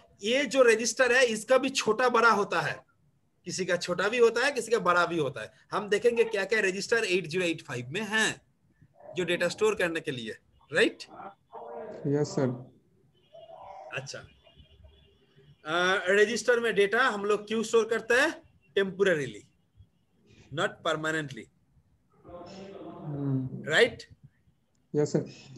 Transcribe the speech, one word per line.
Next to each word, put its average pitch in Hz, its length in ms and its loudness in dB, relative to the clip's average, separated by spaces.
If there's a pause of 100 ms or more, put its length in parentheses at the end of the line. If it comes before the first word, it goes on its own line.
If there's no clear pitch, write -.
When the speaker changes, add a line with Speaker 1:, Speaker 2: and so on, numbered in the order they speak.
(220)
Speaker 1:
ये 247 220 2
जो 262 180 4
रजिस्टर 233 500 4
है 254 140 6
इसका 226 320 2
भी 262 100 -2
छोटा 247 400 2
बड़ा 233 220 6
होता 196 300 2
है, 135 240 -4 (600)
किसी 180 200 -6
का 175 120 0
छोटा 180 320 -2
भी 247 100 0
होता 233 280 6
है, 285 60 0
किसी 226 200 -6
का 226 60 4
बड़ा 175 280 4
भी 170 120 -2
होता 127 240 -4
है। 104 100 -14 (200)
हम 196 160 -4
देखेंगे 226 360 4
क्या 202 200 -2
क्या 214 160 0
रजिस्टर 196 440 0
एट 185 220 0
ज़ीरो 180 180 -2
एट 165 180 -2
फ़ाइव 123 280 -10
में 185 120 -6
हैं 208 380 -2 (760)
जो 180 80 -2
डेटा 175 240 0
स्टोर 208 260 0
करने 170 260 -2
के 156 100 -6
लिए, 113 280 -8 (340)
राइट? 208 300 0 (1040)
Speaker 2:
यस 143 220 0
सर। 127 440 -4 (1200)
Speaker 1:
अच्छा, 135 240 -10 (1500)
अ, 180 420 0
रजिस्टर 220 520 4
में 226 140 0
डेटा 202 340 2
हम 202 160 -4
लोग 208 240 -2
क्यों 226 140 -2
स्टोर 220 220 2
करते 220 300 -2
हैं? 285 380 0 (260)
Temporarily, 175 680 0 (1080)
not 180 140 0 (180)
permanently, 156 560 -4 (1400)
Speaker 2:
हम्म। 143 800 -4
Speaker 1:
राइट? 175 380 2 (960)
Speaker 2:
यस 147 160 2
सर। 151 120 0 (340)